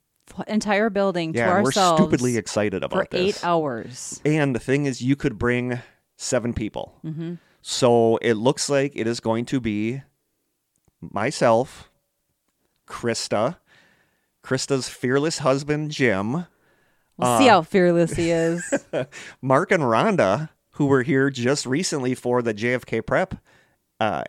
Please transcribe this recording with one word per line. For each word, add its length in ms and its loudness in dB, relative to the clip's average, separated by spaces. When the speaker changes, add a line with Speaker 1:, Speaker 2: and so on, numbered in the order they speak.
Speaker 1:
f-, 80 -10
entire 440 0
building 440 -2
Speaker 2:
Yeah, 120 2
Speaker 1:
to 100 2
Speaker 2:
and 100 2
Speaker 1:
ourselves 340 4
Speaker 2:
we're 60 8
stupidly 300 2
excited 480 -2
about 260 -4
Speaker 1:
for 60 -4
eight 180 0
Speaker 2:
this. 100 -12
Speaker 1:
hours. 800 -4
Speaker 2:
And 300 2
the 60 -2
thing 260 0
is, 160 -4
you 140 2
could 200 -4
bring 440 -2
seven 380 -2
people. 400 -8
Speaker 1:
Mm-hmm. 300 -10
Speaker 2:
So 600 4
it 120 2
looks 360 0
like 240 0
it 140 -4
is 100 -4
going 280 -2
to 140 -4
be 420 -4
myself, 880 -2
Krista, 720 -4
Krista's 460 -2
fearless 500 -2
husband, 520 -2
Jim. 560 0
Speaker 1:
We'll 220 2
see 100 8
Speaker 2:
uh, 60 8
Speaker 1:
how 80 4
fearless 520 2
he 160 -2
is. 320 0
Speaker 2:
<laughs> 340 -18
Mark 300 2
and 100 2
Rhonda, 680 2
who 140 0
were 160 4
here 280 2
just 360 -2
recently 480 -2
for 280 -2
the 120 -2
J 200 -2
F 120 -6
K 160 -4
Prep, 320 -2
uh, 280 -2